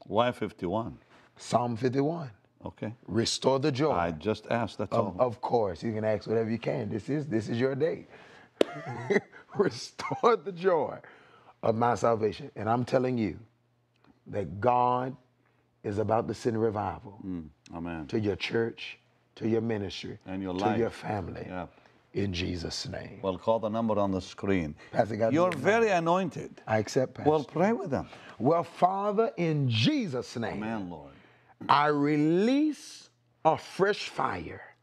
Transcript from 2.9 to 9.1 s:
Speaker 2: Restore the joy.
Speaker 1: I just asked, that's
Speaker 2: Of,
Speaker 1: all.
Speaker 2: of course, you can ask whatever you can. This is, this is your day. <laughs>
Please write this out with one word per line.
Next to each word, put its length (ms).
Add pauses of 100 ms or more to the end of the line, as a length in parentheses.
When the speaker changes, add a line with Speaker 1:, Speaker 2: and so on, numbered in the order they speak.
Speaker 2:
Restore 520
the 140
joy. 200
Speaker 1:
I 180
just 400
asked, 280
that's 140
Speaker 2:
Of, 260
Speaker 1:
all. 80
Speaker 2:
of 140
course, 420
you 120
can 100
ask 220
whatever 240
you 80
can. 320
This 180
is, 180
this 220
is 100
your 160
day. 320 (540)
<laughs> 960